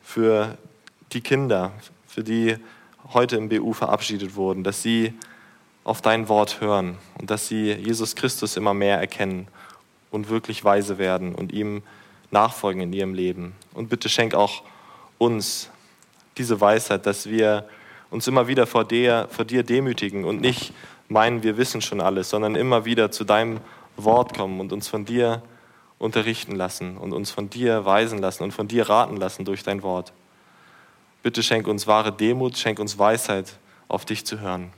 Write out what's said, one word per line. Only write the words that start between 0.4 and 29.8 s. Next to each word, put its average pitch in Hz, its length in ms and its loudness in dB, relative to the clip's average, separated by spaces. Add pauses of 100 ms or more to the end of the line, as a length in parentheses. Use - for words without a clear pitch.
die 143 80 -6
Kinder, 117 500 0 (380)
für 113 160 -8
die 113 320 0 (560)
heute 123 240 4
im 107 120 -2
B 110 120 2
U 113 120 -2
verabschiedet 101 640 -2
wurden, 95 300 -2
dass 98 180 -4
sie 113 320 0 (720)
auf 110 180 -4
dein 110 260 2
Wort 104 320 2
hören 95 380 0 (220)
und 101 100 -12
dass 107 160 -2
sie 110 260 0
Jesus 110 440 -4
Christus 123 400 -4
immer 101 180 2
mehr 101 240 4
erkennen 95 480 -4 (640)
und 107 180 -6
wirklich 110 360 -4
weise 101 340 4
werden 92 380 0
und 92 160 -8
ihm 104 320 -4 (480)
nachfolgen 104 500 2
in 87 100 -4
ihrem 95 220 -4
Leben. 90 400 -4 (200)
Und 113 160 -10
bitte 117 180 -4
schenk 113 260 0
auch - 300 2 (540)
uns 113 520 0 (680)
diese 117 240 -2
Weisheit, 104 460 4
dass 101 200 -2
wir 107 420 2 (420)
uns 117 160 -4
immer 127 220 4
wieder 127 180 4
vor 113 180 0
dir, 117 460 2
vor 113 140 -4
dir 120 180 0
demütigen 117 640 -2
und 101 160 -2
nicht 123 320 -2 (340)
meinen, 110 360 2
wir 110 160 2
wissen 117 240 0
schon 101 180 -4
alles, 95 300 0
sondern 107 240 0
immer 117 320 2
wieder 113 240 2
zu - 140 -6
deinem 113 360 2 (360)
Wort 117 380 4
kommen 95 240 -4
und 95 140 -6
uns 101 160 -8
von 107 160 -6
dir 117 380 0 (560)
unterrichten 110 580 -2
lassen 92 400 -6
und 95 160 -8
uns 101 180 -6
von 101 200 -8
dir 117 340 0
weisen 107 340 2
lassen 95 240 -4
und 98 100 -6
von 104 160 -6
dir 113 200 2
raten 107 300 4
lassen 95 260 -6
durch 98 180 -4
dein 98 200 -4